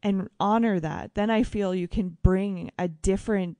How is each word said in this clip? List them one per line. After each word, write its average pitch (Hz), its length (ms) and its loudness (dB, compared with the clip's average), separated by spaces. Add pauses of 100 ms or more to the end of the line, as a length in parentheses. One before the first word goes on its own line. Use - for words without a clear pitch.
and 196 280 0 (100)
honor 214 400 2
that, 151 340 -6
then 208 160 0
I 226 140 4
feel 196 320 -2
you 180 120 -2
can 180 360 -4
bring 190 540 2
a 180 100 -2
different 190 720 -2